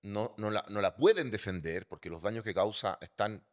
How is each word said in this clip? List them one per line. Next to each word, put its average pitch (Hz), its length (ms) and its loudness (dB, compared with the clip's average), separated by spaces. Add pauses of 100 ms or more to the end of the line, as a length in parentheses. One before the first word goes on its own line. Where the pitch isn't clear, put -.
no, 104 340 -2
no 107 120 -2
la, 104 200 0
no 104 120 -4
la 95 140 4
pueden 165 340 6
defender 90 580 -4
porque - 220 -12
los 85 120 -10
daños 107 220 -2
que 104 100 -4
causa 98 480 0
están 107 520 -4